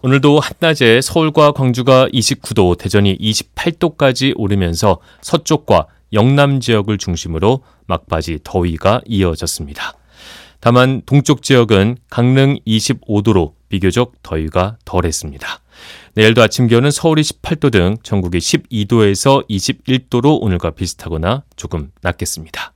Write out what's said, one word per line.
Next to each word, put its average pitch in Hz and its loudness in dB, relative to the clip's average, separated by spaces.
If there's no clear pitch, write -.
오늘도 139 4
한낮에 135 2
서울과 151 2
광주가 131 2
이십구 135 -4
도, 92 2
대전이 98 0
이십팔 - -4
도까지 135 0
오르면서 98 0
서쪽과 151 0
영남 139 2
지역을 107 -2
중심으로 87 -2
막바지 80 -6
더위가 90 -2
이어졌습니다. 85 -4
다만 127 2
동쪽 139 2
지역은 113 2
강릉 135 2
이십오 110 -2
도로 98 0
비교적 98 -2
더위가 82 -4
덜했습니다. 82 -6
내일도 110 4
아침 117 2
기온은 120 2
서울이 156 0
십팔 - -6
도 139 2
등 95 2
전국이 90 -2
십이 - -4
도에서 113 2
이십일 127 -4
도로 135 2
오늘과 87 -2
비슷하거나 85 -6
조금 76 -10
낮겠습니다. - -8